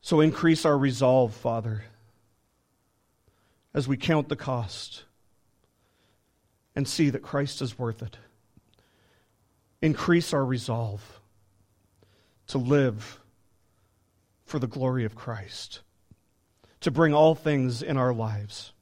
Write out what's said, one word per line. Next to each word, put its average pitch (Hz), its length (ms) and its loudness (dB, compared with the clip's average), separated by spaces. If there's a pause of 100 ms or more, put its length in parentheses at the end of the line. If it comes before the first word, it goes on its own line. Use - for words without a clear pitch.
So 156 180 2
increase 160 440 4
our 147 140 4
resolve, 127 560 4
Father, 110 500 -6 (1900)
as 135 140 -2
we 139 80 0
count 147 320 0
the 151 80 -4
cost - 680 -8 (1700)
and 139 100 -2
see 151 240 2
that - 120 -6
Christ 143 400 -6
is 120 160 -8
worth 117 240 -6
it. - 140 -12 (1700)
Increase 165 500 2
our 143 120 2
resolve 117 760 -6 (1300)
to 139 100 -4
live 123 600 0 (1300)
for 147 160 -6
the 123 80 -4
glory 127 360 -2
of 107 120 -6
Christ, - 640 -14 (1000)
to 170 100 0
bring 151 220 4
all 156 220 8
things 131 480 -2
in 143 140 -2
our 127 180 2
lives 107 680 -6